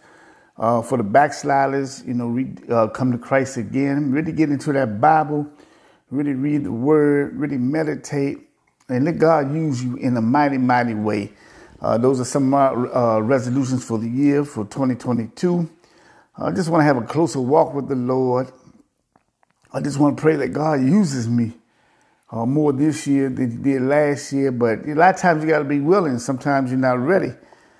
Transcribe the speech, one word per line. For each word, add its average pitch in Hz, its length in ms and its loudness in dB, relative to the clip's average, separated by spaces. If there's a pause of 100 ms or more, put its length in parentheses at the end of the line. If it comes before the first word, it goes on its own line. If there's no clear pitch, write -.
(580)
Uh, 117 240 0
for 127 160 -2
the 120 60 0
backsliders, 139 1000 0
you 127 100 -6
know, 120 120 -4
re-, 123 280 -4 (140)
uh, 117 180 4
come 127 260 -2
to 120 40 -2
Christ 131 380 -2
again, 135 560 -2
really 156 220 -2
get 151 160 2
into 143 240 -2
that 120 260 -2
Bible, 151 480 2 (640)
really 143 220 -4
read 143 320 -2
the - 80 -6
Word, 143 640 2
really 143 220 -4
meditate, 143 800 -4 (500)
and 127 160 0
let 160 160 -2
God 156 340 2
use 151 300 -2
you 123 140 -4
in 127 180 -2
a 117 60 0
mighty, 139 360 2
mighty 123 360 2
way. 104 400 -2 (480)
Uh, 110 160 0
those 127 240 2
are 123 40 -4
some 139 200 -2
of 131 40 2
my, 135 400 2
uh, 117 300 2
resolutions 123 640 0
for 113 140 -4
the 110 100 -6
year, 143 380 2
for 110 180 -8
twenty 127 320 -4
twenty-two. 127 720 -2 (680)
I - 140 -4
just 180 180 -2
wanna 165 160 4
have 147 100 4
a 120 60 -2
closer 143 400 -2
walk 139 320 2
with 135 160 -6
the 139 60 -4
Lord. 127 540 0 (1200)
I 135 80 -6
just 143 180 -4
wanna 143 160 4
pray 156 220 2
that 127 160 -4
God 147 280 0
uses 135 460 2
me, 117 300 0 (720)
uh, 113 140 -4
more 147 260 2
this 147 340 0
year 139 220 2
than 127 240 -2
he 117 60 -8
did 135 240 0
last 143 500 0
year. 135 220 0
But 117 340 0
a 151 80 -4
lot 180 200 6
of - 40 -10
times 160 240 2
you 156 60 0
gotta 151 160 2
be 143 160 0
willing. 156 380 2
Sometimes 135 520 -2
you're 131 80 0
not 127 200 2
ready. 147 340 0 (460)